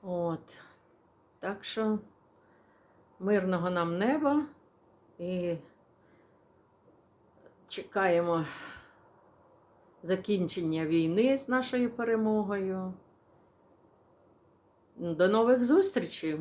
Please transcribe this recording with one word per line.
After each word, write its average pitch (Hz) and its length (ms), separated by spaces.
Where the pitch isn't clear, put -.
От. 175 560
Так 202 240
що 214 360
мирного 185 500
нам 170 280
неба 285 480
і 175 360
чекаємо 170 800
закінчення 170 840
війни 170 520
з 269 120
нашою 254 420
перемогою. 208 1040
До 170 260
нових 233 360
зустрічей. 240 760